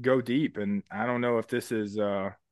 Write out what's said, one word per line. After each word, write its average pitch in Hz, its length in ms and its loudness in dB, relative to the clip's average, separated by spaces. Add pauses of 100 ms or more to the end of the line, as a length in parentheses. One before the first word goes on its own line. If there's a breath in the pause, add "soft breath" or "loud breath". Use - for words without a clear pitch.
go 127 220 4
deep. 127 340 0
And 101 340 -2
I 104 140 -4
don't 123 160 0
know 120 160 2
if 113 100 0
this 120 260 -4
is, 107 260 -2
uh, 98 320 0 (220)